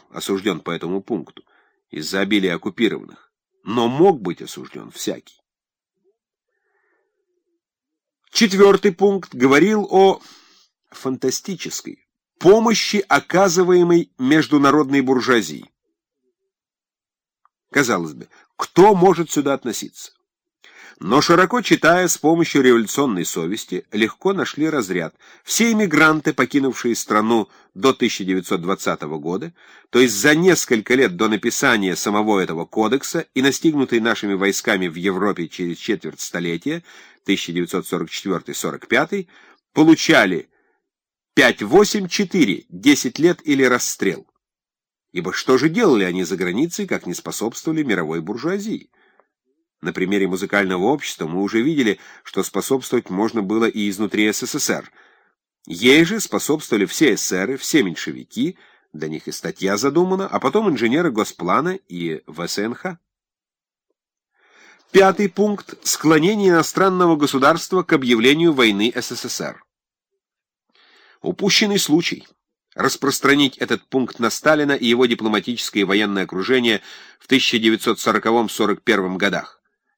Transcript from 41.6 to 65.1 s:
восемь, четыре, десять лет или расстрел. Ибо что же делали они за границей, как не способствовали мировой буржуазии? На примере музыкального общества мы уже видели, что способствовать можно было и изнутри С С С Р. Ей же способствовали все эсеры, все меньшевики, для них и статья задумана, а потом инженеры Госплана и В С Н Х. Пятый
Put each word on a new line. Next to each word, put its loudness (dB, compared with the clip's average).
восемь, 2
четыре, 0
десять 0
лет 2
или 2
расстрел. 0
Ибо -8
что 2
же 2
делали 2
они -2
за -6
границей, -4
как -6
не -8
способствовали -6
мировой -4
буржуазии? -8
На -8
примере -2
музыкального -2
общества -4
мы -4
уже -2
видели, 0
что -6
способствовать -4
можно -2
было -2
и -2
изнутри -2
С -6
С -6
С -4
Р. -6
Ей 4
же -4
способствовали -2
все 2
эсеры, -4
все 0
меньшевики, -6
для -10
них -12
и -10
статья -6
задумана, 0
а -2
потом 0
инженеры 0
Госплана -2
и -8
В -10
С -8
Н -4
Х. -12
Пятый 6